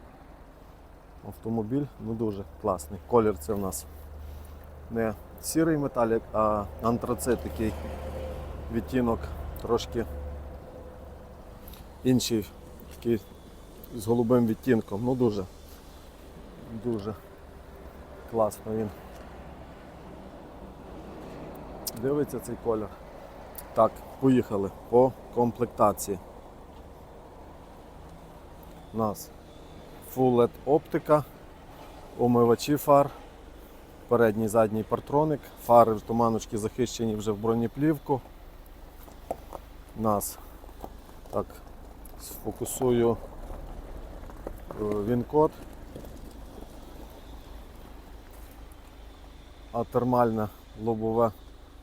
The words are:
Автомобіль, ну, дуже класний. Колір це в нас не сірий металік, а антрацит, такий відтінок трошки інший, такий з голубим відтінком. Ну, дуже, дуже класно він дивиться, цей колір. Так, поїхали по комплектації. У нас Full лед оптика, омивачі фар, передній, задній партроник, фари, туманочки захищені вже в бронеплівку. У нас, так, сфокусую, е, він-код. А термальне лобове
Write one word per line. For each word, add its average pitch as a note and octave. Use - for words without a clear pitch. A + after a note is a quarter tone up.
Автомобіль, A2+
ну, A2
дуже G#2+
класний. F#2
Колір G#2+
це -
в G2+
нас F#2+
не A2+
сірий D#3+
металік, A#2+
а G#2+
антрацит, A#2
такий A2
відтінок A#2
трошки A2+
інший, A#2+
такий A#2
з G#2+
голубим A#2+
відтінком. A2
Ну, B2+
дуже, G#2+
дуже G#2+
класно A2
він A2
дивиться, C3+
цей A#2
колір. A2
Так, A2+
поїхали A2+
по B2
комплектації. A2
У A2
нас G#2+
Full B2+
лед A#2+
оптика, D3+
омивачі A#2+
фар, C#3
передній, A2+
задній A2
партроник, C#3+
фари, A#2
туманочки A2+
захищені A2
вже G#2+
в G2
бронеплівку. B2
У A2
нас, G#2+
так, G2+
сфокусую, A#2
е, G#2+
він-код. A#2
А A#2
термальне A#2+
лобове A2+